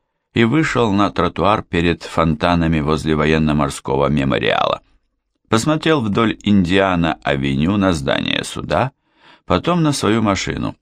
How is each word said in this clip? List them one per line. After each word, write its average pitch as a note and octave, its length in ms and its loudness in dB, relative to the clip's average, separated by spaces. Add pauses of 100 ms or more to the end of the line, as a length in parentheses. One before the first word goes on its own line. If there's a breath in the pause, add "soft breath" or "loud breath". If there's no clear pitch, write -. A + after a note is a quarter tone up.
(340)
и A2+ 100 2
вышел A#2+ 480 0
на G2 200 0
тротуар F2 520 0
перед E2+ 400 -2
фонтанами E2 760 0
возле D2+ 360 0
военно-морского D2 920 0
мемориала. A#1+ 720 0 (680)
Посмотрел D3+ 540 0
вдоль G#2+ 420 0
Индиана-авеню E2+ 1300 2
на F#2+ 160 2
здание G1+ 500 -2
суда, - 480 -4 (540 soft breath)
потом E3 380 0
на D3+ 80 2
свою A2+ 300 0
машину. D#2 600 -2